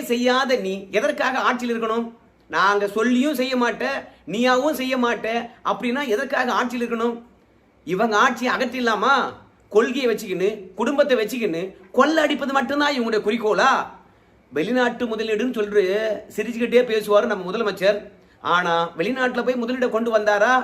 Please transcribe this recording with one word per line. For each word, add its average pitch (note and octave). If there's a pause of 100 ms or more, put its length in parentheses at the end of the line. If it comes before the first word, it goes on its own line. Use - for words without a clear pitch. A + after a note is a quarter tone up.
(120)
செய்யாத B3
நீ F#3+ (260)
எதற்காக C4
ஆட்சியில் A#3+
இருக்கணும்? A3+ (420)
நாங்க G3+
சொல்லியும் B3
செய்ய B3+
மாட்ட, A#3+ (480)
நீயாவும் B3+
செய்ய C4
மாட்ட. A#3 (380)
அப்படின்னா B3 (120)
எதற்காக B3+
ஆட்சியில் A#3+
இருக்கணும்? A#3 (720)
இவங்க G#3
ஆட்சியை A#3+
அகற்றிடலாமா? A#3+ (560)
கொள்கையை B3+
வச்சுக்கின்னு, G3 (260)
குடும்பத்தை C4+
வச்சுக்கின்னு G#3+ (360)
கொள்ளை D#4
அடிப்பது C#4
மட்டும்தான் C#4+
இவங்களுடைய A3
குறிக்கோளா? G#3+ (800)
வெளிநாட்டு A#3
முதலீடுன்னு A3
சொல்லிட்டு G#3 (520)
சிரிச்சுக்கிட்டே A#3
பேசுவாரு G#3+
நம்ம F#3
முதலமைச்சர். G3+ (440)
ஆனா E3+ (240)
வெளிநாட்டுல B3
போய் B3
முதலீடை B3
கொண்டு A3+
வந்தாரா, G#3+ (120)